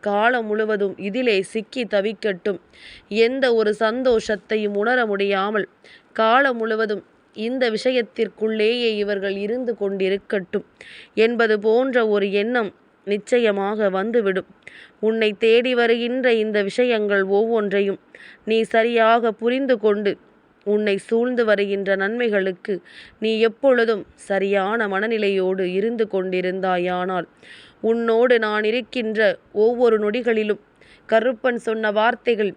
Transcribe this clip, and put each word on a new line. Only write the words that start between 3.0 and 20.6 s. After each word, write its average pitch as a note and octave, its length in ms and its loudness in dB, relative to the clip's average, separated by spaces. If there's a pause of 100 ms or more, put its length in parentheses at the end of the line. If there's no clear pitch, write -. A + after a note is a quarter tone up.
எந்த B3+ 360 2
ஒரு G#3+ 220 2
சந்தோஷத்தையும் A3 1000 -2
உணர A#3 300 0
முடியாமல் G3+ 600 -2 (500)
காலம் A#3+ 420 2
முழுவதும் A3 460 -4 (320)
இந்த A#3+ 340 -2
விஷயத்திற்குள்ளேயே A3 1300 -2
இவர்கள் G3+ 420 -4
இருந்து A3+ 360 -4
கொண்டிருக்கட்டும் G3 920 -4 (520)
என்பது A3 420 2
போன்ற A#3 480 2
ஒரு G3+ 240 0
எண்ணம் G#3+ 400 -2 (360)
நிச்சயமாக G#3 840 0
வந்துவிடும். G3 600 -2 (500)
உன்னை A3 360 0
தேடி A#3 360 4
வருகின்ற A#3+ 600 0
இந்த G#3+ 300 0
விஷயங்கள் G#3 680 0
ஒவ்வொன்றையும் G3+ 720 0 (440)
நீ A3+ 220 2
சரியாக A3+ 640 2
புரிந்து B3 460 0
கொண்டு G#3 360 0 (520)